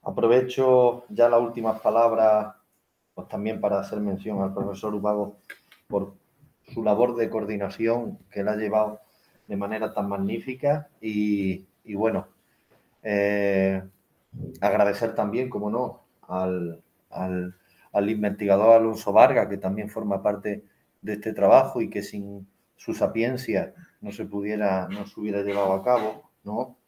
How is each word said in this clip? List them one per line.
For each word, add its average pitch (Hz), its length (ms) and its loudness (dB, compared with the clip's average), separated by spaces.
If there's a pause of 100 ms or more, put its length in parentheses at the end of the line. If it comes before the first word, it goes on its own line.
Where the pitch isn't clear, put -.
Aprovecho 123 1040 4
ya 117 200 4
las 120 120 6
últimas 117 400 -2
palabras, 110 720 4 (600)
pues 92 120 -14
también 104 340 -6
para 101 200 0
hacer 107 200 -8
mención 101 400 -4
al 95 140 -2
profesor 101 400 -6
Ubago 104 420 -2 (520)
por 98 260 -4 (480)
su 113 220 -8
labor 113 320 2
de 113 120 0
coordinación 107 920 -4 (120)
que 101 140 -6
la 107 80 0
ha 104 40 -2
llevado 107 440 -2 (500)
de 104 60 -6
manera 214 360 -4
tan - 160 -4
magnífica 151 800 -4 (120)
y, 104 640 -2 (160)
y 107 140 -12
bueno, 101 320 -2 (760)
eh, 101 800 0 (800)
agradecer 101 520 2
también, 113 380 -2
como 104 200 -4
no, 120 340 -4 (240)
al, 90 520 -4 (300)
al, 92 460 -6 (360)
al 104 180 0
investigador 104 680 4
Alonso 110 360 2
Vargas, 113 360 6
que 101 80 -4
también 101 340 -6
forma 101 320 -4
parte 101 400 -2 (400)
de 104 120 -6
este - 180 -6
trabajo 120 480 4
y 104 100 -4
que 98 140 -6
sin 101 420 -12 (300)
su - 180 -8
sapiencia 110 800 -2 (260)
no 104 120 -12
se 104 120 -10
pudiera, 101 640 -2
no 101 160 -8
se - 140 -16
hubiera 104 240 -4
llevado 98 300 0
a 98 100 -2
cabo, 110 480 -2 (140)
¿no? 113 320 -8 (120)